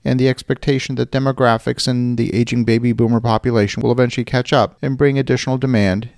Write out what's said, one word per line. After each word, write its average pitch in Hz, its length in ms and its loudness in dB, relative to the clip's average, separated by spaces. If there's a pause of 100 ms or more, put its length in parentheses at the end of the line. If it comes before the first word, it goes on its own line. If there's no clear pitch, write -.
and 127 140 0
the 131 100 4
expectation 135 640 -2
that 123 180 -4
demographics 127 760 0
and 123 320 0
the 120 160 0
aging 117 300 0
baby 117 260 2
boomer 117 280 2
population 113 640 0
will 120 100 2
eventually 120 320 0
catch 123 300 -2
up 120 260 0
and 135 160 -4
bring 139 220 2
additional 131 400 -2
demand 113 600 0